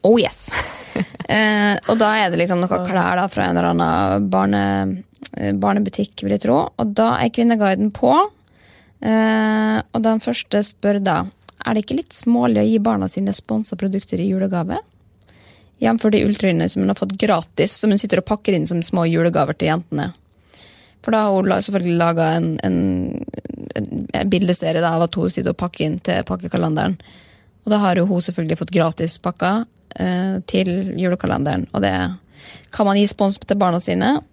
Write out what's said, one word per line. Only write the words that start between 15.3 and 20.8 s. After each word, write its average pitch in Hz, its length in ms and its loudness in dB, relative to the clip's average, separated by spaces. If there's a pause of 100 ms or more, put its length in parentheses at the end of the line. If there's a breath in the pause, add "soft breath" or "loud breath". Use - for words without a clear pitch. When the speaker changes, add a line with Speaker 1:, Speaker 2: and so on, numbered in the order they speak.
Speaker 1:
Jevnfør 226 320 2
de 208 120 4
ulltrøyene 185 460 0
som 196 120 -2
hun 190 60 2
har 196 60 2
fått 196 240 -6
gratis, 202 540 0
som - 180 4
hun 202 80 4
sitter 202 200 0
og 185 80 -4
pakker 208 280 0
inn 160 120 0
som 170 140 -2
små 170 300 0
julegaver 165 480 0
til 170 100 0
jentene. 160 440 -2 (880 loud breath)